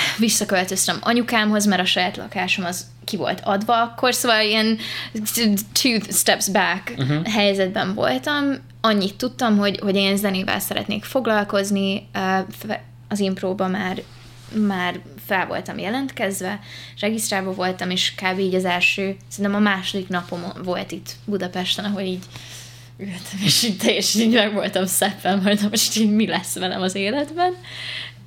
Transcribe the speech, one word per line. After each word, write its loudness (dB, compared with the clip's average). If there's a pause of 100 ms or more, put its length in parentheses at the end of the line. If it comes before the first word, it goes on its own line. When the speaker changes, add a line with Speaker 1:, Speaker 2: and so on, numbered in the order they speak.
(180)
Speaker 1:
visszaköltöztem 2
anyukámhoz, 2
mert 6
a 2
saját 2
lakásom -2
az -6 (180)
ki -4
volt -2
adva 2
akkor, 0
szóval 4
ilyen 2 (960)
two 2 (120)
steps 2
back 0
Speaker 2:
Mhm. 0
Speaker 1:
helyzetben 2
voltam. 0 (360)
Annyit 2
tudtam, 2
hogy, 2
hogy 2
én 4
zenével 0
szeretnék -4
foglalkozni, 0
ö, -6 (480)
fe-, -6 (260)
az -2
impróba 0
már, -4 (640)
már -2 (260)
fel 0
voltam -6
jelentkezve, -4 (400)
regisztrálva -2
voltam, -2
és -2
kb. -2
Így 2
az 2
első, 0 (120)
szerintem 0
a 6
második -2
napom -4 (240)
volt -4
itt -10 (140)
Budapesten, -2
ahol -2
így -4 (720)
ültem, -10
és 2
így 0
teljesen 2
így 6
meg 4
voltam 0
szeppen, 0
hogy 4
na 2
most 0
így 4
mi 4
lesz -2
velem -2
az 0
életben. 0 (720)